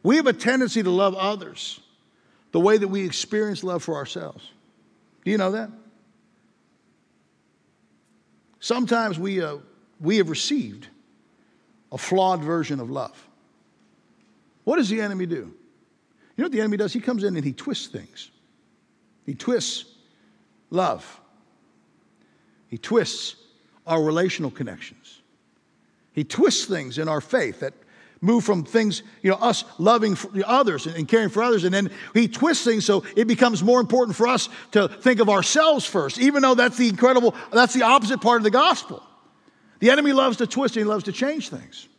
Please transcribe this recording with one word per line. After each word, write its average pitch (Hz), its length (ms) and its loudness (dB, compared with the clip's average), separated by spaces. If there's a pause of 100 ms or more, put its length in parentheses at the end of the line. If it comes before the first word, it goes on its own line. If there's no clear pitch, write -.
We 214 160 4
have 311 100 2
a 240 60 2
tendency 240 500 0
to 180 60 0
love 185 260 2
others 190 640 -8 (720)
the 165 80 0
way 202 180 4
that 202 120 0
we 196 160 -2
experience 208 580 -4
love 180 180 -6
for 160 140 -6
ourselves. - 520 -12 (800)
Do 185 60 -2
you 214 80 0
know 190 120 0
that? 220 200 -8 (3000)
Sometimes 226 580 -2
we, 185 240 -4
uh, 147 160 -8 (420)
we 175 180 0
have 180 120 2
received 135 580 -6 (1040)
a 123 60 -12
flawed 185 440 0
version 151 380 -4
of 120 120 -10
love. 131 360 -12 (1400)
What 262 100 0
does 262 140 0
the 220 120 -2
enemy 196 240 -6
do? 165 100 -6
You 98 180 -12 (840)
know 233 80 -4
what 349 60 -6
the 233 80 -2
enemy 214 180 -2
does? 202 160 -4
He 247 60 -4
comes 226 240 -4
in 196 120 -2
and 151 80 -4
he 139 100 -4
twists - 340 -10
things. - 420 -18 (960)
He 147 80 -10
twists - 520 -4 (840)
love. 160 500 -4 (1500)
He 120 100 -12
twists - 580 -2 (520)
our 165 160 2
relational 160 480 -2
connections. - 680 -14 (880)
He 151 120 -6
twists - 420 0
things 156 320 -6
in 156 100 -4
our 151 140 -2
faith 165 400 -4
that 135 120 -8 (480)
move 226 200 2
from 185 220 0
things, 214 400 -2 (180)
you 190 80 2
know, 190 60 4
us 226 300 0 (120)
loving 214 380 2
for - 140 -12 (160)
others 220 400 2
and, 165 100 -8
and 156 140 -6
caring 220 180 4
for 202 160 0
others, 226 220 2
and 180 80 0
then 196 180 0 (220)
he 233 120 4
twists 285 380 0
things 220 220 0
so 196 180 2 (140)
it 226 100 4
becomes 233 340 2
more 240 200 4
important 233 340 0
for 226 120 2
us 247 200 0 (240)
to 202 160 4
think 247 320 2
of 226 80 6
ourselves 277 580 4
first, 147 340 -2
even 277 220 4
though 262 140 6
that's 240 220 2
the 240 100 2
incredible, 240 480 4 (160)
that's 240 220 4
the 254 80 2
opposite 233 400 4
part 233 160 4
of 226 60 0
the 214 60 4
gospel. 277 540 0 (760)
The 226 100 6
enemy 285 240 4
loves 254 240 2
to 233 100 0
twist 262 300 -2
and 214 80 0
he 208 40 0
loves 214 140 -2
to 202 80 -6
change 285 380 -4
things. - 500 -18